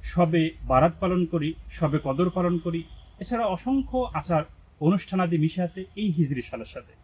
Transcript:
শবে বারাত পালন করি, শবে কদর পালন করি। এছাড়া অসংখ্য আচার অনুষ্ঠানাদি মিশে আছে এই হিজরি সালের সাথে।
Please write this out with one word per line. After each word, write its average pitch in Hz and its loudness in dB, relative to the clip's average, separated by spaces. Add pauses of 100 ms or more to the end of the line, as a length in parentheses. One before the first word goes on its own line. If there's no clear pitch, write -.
শবে 165 2 (120)
বারাত 131 6
পালন 180 2
করি, 160 -2 (160)
শবে 151 0
কদর 151 0
পালন 175 0
করি। 165 -4 (360)
এছাড়া 226 -2
অসংখ্য 254 -2
আচার 160 0 (380)
অনুষ্ঠানাদি 175 2
মিশে 160 0
আছে 180 -6 (120)
এই 208 -2
হিজরি 143 0
সালের 113 -10
সাথে। - -16 (120)